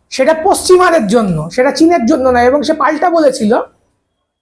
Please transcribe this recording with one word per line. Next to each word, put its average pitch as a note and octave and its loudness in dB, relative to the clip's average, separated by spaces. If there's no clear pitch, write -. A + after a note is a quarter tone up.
সেটা D4 0
পশ্চিমাদের F4+ 2
জন্য, F3+ -2
সেটা B3+ -2
চীনের D#4+ 0
জন্য C4 0
নয়। A#3+ 2
এবং C4+ 0
সে D#4 -2
পাল্টা D#4 -2
বলেছিল C4+ 0